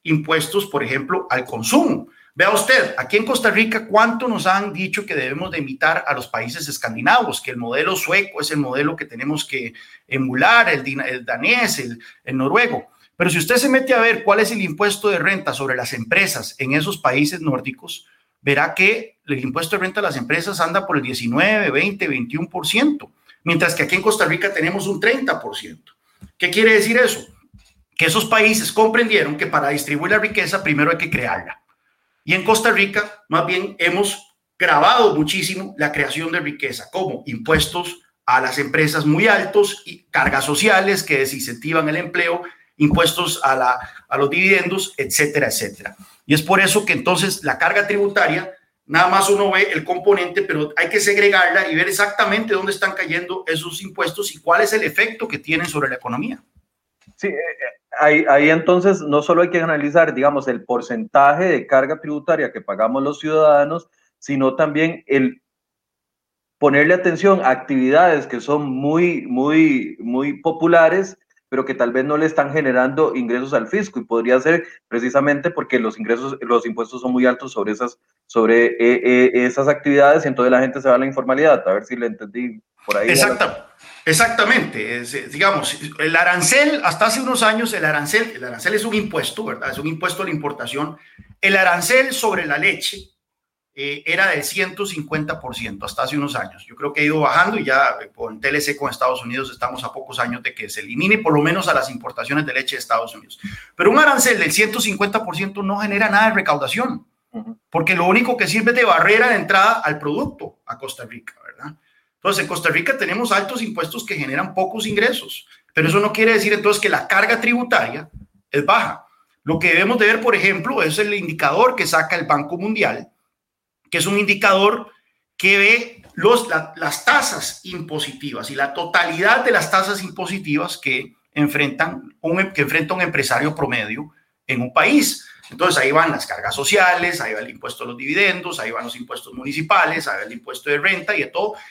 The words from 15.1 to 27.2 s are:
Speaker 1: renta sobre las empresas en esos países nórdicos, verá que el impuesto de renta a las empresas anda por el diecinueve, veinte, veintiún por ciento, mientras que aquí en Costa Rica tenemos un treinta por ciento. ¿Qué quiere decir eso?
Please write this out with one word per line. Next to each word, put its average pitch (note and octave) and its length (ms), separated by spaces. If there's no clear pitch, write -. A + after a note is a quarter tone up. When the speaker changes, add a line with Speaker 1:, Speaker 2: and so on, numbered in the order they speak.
Speaker 1:
renta E3+ 340
sobre C3 220
las B2 180
empresas B2+ 640
en C3+ 160
esos E3 240
países D3 420
nórdicos, C3 680
verá C#3+ 320
que A3 540
el C#3 100
impuesto D#3 380
de F#3 80
renta F#3 160
a G3+ 40
las C#3+ 140
empresas E3 420
anda F3 280
por D#3 100
el C3 60
diecinueve, C#3 640
veinte, F3+ 380
veintiún C3+ 400
por F3+ 180
ciento, C#4+ 460
mientras E3+ 320
que D3+ 80
aquí F3 100
en F#3+ 80
Costa G3+ 240
Rica F3 260
tenemos F3+ 360
un F3+ 120
treinta A#3+ 400
por - 160
ciento. - 380
¿Qué F3+ 100
quiere A3 240
decir A3 240
eso? - 300